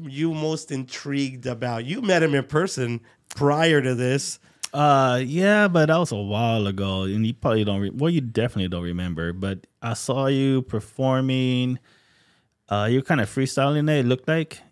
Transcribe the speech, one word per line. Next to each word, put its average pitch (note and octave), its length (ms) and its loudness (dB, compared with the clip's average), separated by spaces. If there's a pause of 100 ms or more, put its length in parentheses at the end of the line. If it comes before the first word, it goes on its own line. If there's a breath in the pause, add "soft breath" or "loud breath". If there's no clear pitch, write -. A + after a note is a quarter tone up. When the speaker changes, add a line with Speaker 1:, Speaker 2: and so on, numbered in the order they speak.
Speaker 1:
you D#3 320 -4
most D#3 380 -4
intrigued C3 760 -6
about? A#2+ 380 -4
You F#3+ 180 -6
met F#3 200 4
him D3 140 2
in C3+ 80 2
person C3 560 -2 (300 soft breath)
prior D3 520 4
to B2+ 140 0
this. B2+ 420 -2 (340 loud breath)
Speaker 2:
Uh, C3+ 520 4
yeah, G3 420 4
but E3 200 4
that D#3+ 100 4
was F3 160 0
a A2+ 40 -2
while G#2 520 0
ago, F#2+ 340 -2
and G#2 240 0
you A#2 80 -2
probably A2 300 0
don't G2+ 160 -2
re-, G2+ 100 -4
well, D3 200 0
you E3+ 100 2
definitely A2+ 480 -2
don't F2 160 -6
remember, F2 480 -4
but F#2+ 340 -6 (160)
I A#2 120 -6
saw C3+ 320 -2
you C3+ 360 2
performing. B2+ 1160 -2 (880 soft breath)
Uh, G#2 200 0
you B2 100 2
were C3 60 0
kinda C#3 200 0
freestyling C#3 680 0
it, D3+ 80 2
it B2+ 80 2
looked B2+ 220 0
like, D#3+ 320 -4 (120)